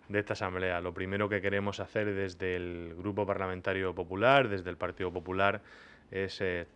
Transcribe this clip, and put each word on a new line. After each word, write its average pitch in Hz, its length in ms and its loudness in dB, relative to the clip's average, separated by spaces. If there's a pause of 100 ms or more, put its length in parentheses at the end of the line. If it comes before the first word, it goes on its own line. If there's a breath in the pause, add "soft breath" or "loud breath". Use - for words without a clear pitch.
de 101 100 0
esta 104 140 0
asamblea. 92 480 0
Lo 87 120 -4
primero 98 360 0
que 101 100 0
queremos 101 400 0
hacer 104 340 -2
desde 92 440 -2
el 85 400 -6
Grupo 101 280 -2
Parlamentario 95 680 0
Popular, 104 540 6
desde 92 200 -4
el 87 60 -4
Partido 90 380 -2
Popular, 95 480 2 (500 loud breath)
es, 95 300 -4
eh, 90 340 -2